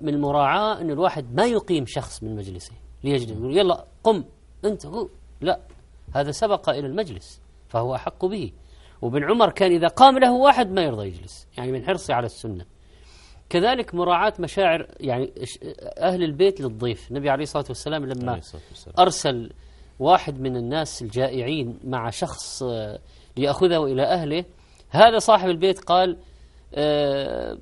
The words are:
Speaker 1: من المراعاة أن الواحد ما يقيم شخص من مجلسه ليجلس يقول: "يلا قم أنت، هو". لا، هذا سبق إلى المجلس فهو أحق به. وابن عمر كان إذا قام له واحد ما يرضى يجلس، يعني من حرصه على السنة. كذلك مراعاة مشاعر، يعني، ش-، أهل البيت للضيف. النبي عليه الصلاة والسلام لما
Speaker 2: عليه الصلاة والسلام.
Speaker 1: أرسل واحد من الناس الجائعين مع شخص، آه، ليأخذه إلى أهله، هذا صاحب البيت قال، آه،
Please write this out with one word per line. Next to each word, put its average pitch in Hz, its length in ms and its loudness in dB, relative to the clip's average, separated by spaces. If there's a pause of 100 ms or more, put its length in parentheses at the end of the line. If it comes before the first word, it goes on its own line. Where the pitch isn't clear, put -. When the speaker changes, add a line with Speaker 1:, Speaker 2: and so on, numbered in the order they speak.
Speaker 1:
من 151 120 -2
المراعاة 147 680 0
أن 165 100 -4
الواحد 143 440 -2
ما 190 100 2
يقيم 196 400 0
شخص - 380 -10
من 110 120 -8
مجلسه 95 360 -12 (320)
ليجلس 131 280 -2
يقول: 123 260 -2
"يلا 185 280 2 (180)
قم 214 200 4 (420)
أنت، 202 200 -4
هو". 214 220 -8 (340)
لا، - 180 0 (540)
هذا 143 180 -2
سبق 196 380 0
إلى 143 180 -2
المجلس 143 540 -8 (260)
فهو 120 280 -2
أحق - 300 -6
به. 185 260 -4 (500)
وابن 123 220 -2
عمر 214 280 4
كان 185 200 4
إذا 170 160 4
قام 262 320 8
له 247 140 6
واحد 247 380 4
ما 190 100 0
يرضى 113 260 -2
يجلس، 90 400 -14 (100)
يعني 127 140 -4
من 123 140 -6
حرصه 180 280 -2
على 120 120 0
السنة. 104 400 -10 (840)
كذلك 220 460 0
مراعاة 180 440 2
مشاعر، 170 480 0 (120)
يعني، 127 320 -4 (120)
ش-، - 160 -12 (380)
أهل 180 260 0
البيت 170 380 2
للضيف. 117 500 -4
النبي 143 180 -2
عليه 139 140 0
الصلاة 143 260 -4
والسلام 147 360 -6
لما 123 260 -6
Speaker 2:
عليه 95 100 -6
الصلاة - 280 -18
والسلام. - 300 -20
Speaker 1:
أرسل 135 520 0 (480)
واحد 139 400 2
من 131 180 -4
الناس 135 440 -6
الجائعين 123 840 -4
مع 123 260 -4
شخص، - 540 -8
آه، 110 360 -6 (380)
ليأخذه 156 460 2
إلى 135 200 0
أهله، 160 420 0 (440)
هذا 220 280 6
صاحب 190 320 4
البيت 180 300 2
قال، 180 380 2 (580)
آه، 139 880 -2